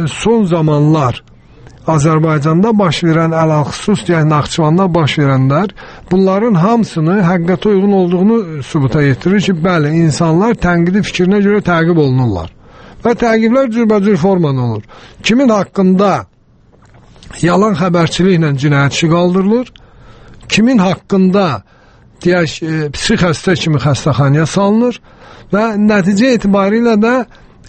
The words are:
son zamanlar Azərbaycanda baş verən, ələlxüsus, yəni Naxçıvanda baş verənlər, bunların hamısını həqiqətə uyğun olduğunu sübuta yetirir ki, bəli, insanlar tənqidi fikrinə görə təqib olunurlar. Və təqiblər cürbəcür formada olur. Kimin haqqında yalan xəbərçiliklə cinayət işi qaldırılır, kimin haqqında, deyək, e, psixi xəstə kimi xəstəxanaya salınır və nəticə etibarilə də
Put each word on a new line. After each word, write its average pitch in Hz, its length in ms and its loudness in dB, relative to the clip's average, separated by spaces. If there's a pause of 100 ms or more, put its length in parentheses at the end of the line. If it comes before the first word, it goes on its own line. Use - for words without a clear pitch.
son 220 380 0
zamanlar 151 760 0 (680)
Azərbaycanda 160 920 0
baş 185 260 0
verən, 160 300 0
ələlxüsus, 160 720 -2
yəni 160 240 0
Naxçıvanda 156 640 0
baş 165 240 0
verənlər, 139 540 0 (400)
bunların 190 500 2
hamısını 190 640 0
həqiqətə 180 460 0
uyğun 196 200 2
olduğunu 190 460 2 (260)
sübuta 139 380 -2
yetirir 147 400 0
ki, 196 140 -2
bəli, 156 480 -2
insanlar 170 560 0
tənqidi 175 480 0
fikrinə 185 340 0
görə 202 240 0
təqib 165 320 0
olunurlar. 127 540 0 (480)
Və 233 180 0
təqiblər 226 560 0
cürbəcür 214 440 2
formada 156 440 0
olur. 113 220 -4 (400)
Kimin 254 260 2
haqqında 190 600 0 (1300)
yalan 185 320 2
xəbərçiliklə 170 800 0
cinayət 139 460 0
işi 165 100 0
qaldırılır, 185 640 0 (720)
kimin 240 320 2
haqqında, 190 680 0 (760)
deyək, 175 400 0
e, 160 280 -4
psixi - 280 -2
xəstə 175 400 0
kimi 151 240 -2
xəstəxanaya 143 640 0
salınır 214 560 0 (480)
və 202 140 0 (140)
nəticə 208 600 2
etibarilə 208 600 0
də 226 160 0 (540)